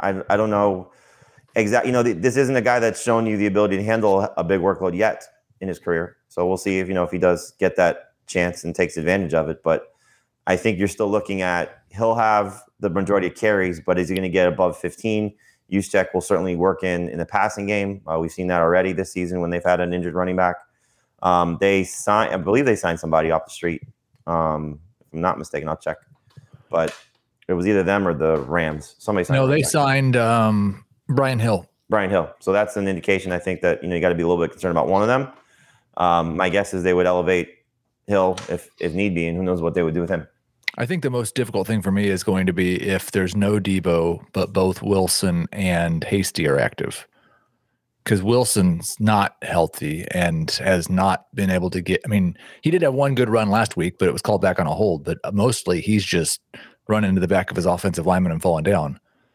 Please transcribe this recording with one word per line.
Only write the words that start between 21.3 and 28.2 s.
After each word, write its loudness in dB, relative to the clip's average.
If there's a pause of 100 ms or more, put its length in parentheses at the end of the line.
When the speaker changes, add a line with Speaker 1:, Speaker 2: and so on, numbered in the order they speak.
Speaker 1:
they 4
sign-, 0
I -2
believe 2
they 2
signed -2
somebody 2
off 0
the -20
street. -6 (460)
Um, -2 (220)
if -20
I'm -8
not 0
mistaken, -8
I'll -4
check. -8 (720)
But -2 (540)
it -2
was -2
either 2
them 0
or 0
the 0